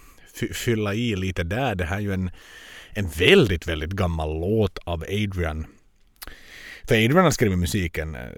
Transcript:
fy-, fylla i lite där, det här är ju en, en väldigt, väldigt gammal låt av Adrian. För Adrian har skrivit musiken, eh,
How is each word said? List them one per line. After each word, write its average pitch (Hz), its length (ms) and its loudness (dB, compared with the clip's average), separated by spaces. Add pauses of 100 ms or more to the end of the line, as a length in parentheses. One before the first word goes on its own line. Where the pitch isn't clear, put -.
(400)
fy-, 110 120 -4
fylla 107 420 -2
i 117 220 -2
lite 92 260 -2
där, 107 320 -2
det 90 100 -2
här 95 120 -4
är 104 40 -4
ju 101 140 -2
en, 92 160 -2 (640)
en 98 160 -4
väldigt, 98 600 4
väldigt 80 220 -4
gammal 82 500 -2
låt 101 440 0
av 85 180 -6
Adrian. 92 640 -4 (1200)
För 127 60 4
Adrian 127 300 6
har 151 60 6
skrivit 98 280 2
musiken, 82 560 -2
eh, 62 60 -12 (180)